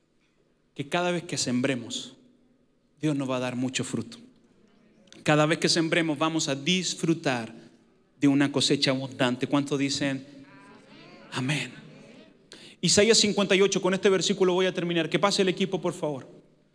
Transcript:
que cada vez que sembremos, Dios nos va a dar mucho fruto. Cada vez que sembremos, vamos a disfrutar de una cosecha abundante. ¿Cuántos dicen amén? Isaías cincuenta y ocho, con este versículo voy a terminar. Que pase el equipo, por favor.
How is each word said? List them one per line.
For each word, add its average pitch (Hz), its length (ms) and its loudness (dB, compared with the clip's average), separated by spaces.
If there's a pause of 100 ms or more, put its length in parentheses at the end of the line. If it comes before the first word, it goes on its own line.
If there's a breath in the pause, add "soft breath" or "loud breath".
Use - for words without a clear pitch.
(760)
que 139 120 -8
cada 180 220 0
vez 170 140 -2
que 147 120 -8
sembremos, 123 800 -4 (840)
Dios 151 160 0
nos 139 120 -4
va 131 100 -2
a - 20 -2
dar 123 160 -4
mucho 127 260 -2
fruto. - 360 -6 (1080)
Cada 151 220 4
vez 160 120 0
que 165 100 0
sembremos, 165 500 0
vamos 160 300 0
a 139 80 -2
disfrutar 156 1000 -2 (680)
de 143 60 4
una 139 240 4
cosecha 139 400 2
abundante. 131 560 -2
¿Cuántos 143 320 0
dicen 139 480 -2 (1040)
amén? 131 400 -4 (1080 loud breath)
Isaías 214 380 6
cincuenta 202 360 2
y 190 80 4
ocho, 190 180 2
con 185 140 2
este 190 140 0
versículo 185 440 2
voy 185 140 2
a 180 80 -2
terminar. 170 340 -2
Que 160 120 0
pase 202 220 2
el 185 60 2
equipo, 180 320 -2
por 170 120 -2
favor. 147 340 -8 (480)